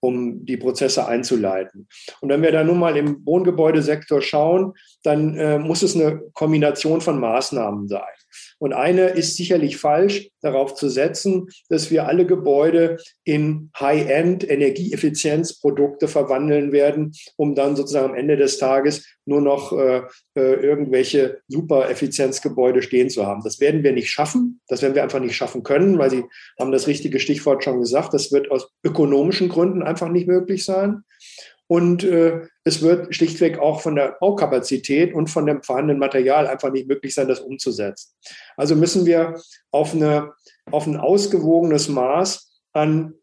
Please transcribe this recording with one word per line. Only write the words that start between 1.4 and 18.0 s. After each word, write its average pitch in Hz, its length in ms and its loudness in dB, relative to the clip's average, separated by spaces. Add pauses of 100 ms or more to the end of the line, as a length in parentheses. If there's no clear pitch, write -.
Und 139 80 -8
wenn 151 140 2
wir 160 80 4
da 160 120 2
nun 175 140 2
mal 170 180 2
im 147 300 -2
Wohngebäudesektor 156 960 2
schauen, 170 520 0 (280)
dann, 151 340 0
äh, 151 220 0
muss 160 240 -2
es 190 140 2
eine 156 260 0 (120)
Kombination 156 680 0
von 147 180 -2
Maßnahmen 113 680 -2
sein. 98 160 -6 (560)
Und 156 140 -4
eine 180 360 2
ist 170 280 -2
sicherlich 170 400 0
falsch, 190 520 0 (120)
darauf 135 340 -2
zu 143 140 -2
setzen, 165 580 -2 (220)
dass 156 200 -2
wir 160 160 2
alle 175 200 2
Gebäude 165 720 2 (260)
in 156 560 -2
High-End 156 680 0
Energieeffizienzprodukte 147 1600 0
verwandeln 143 640 0
werden, 147 420 2 (240)
um 147 180 0
dann 139 200 0
sozusagen 135 360 -2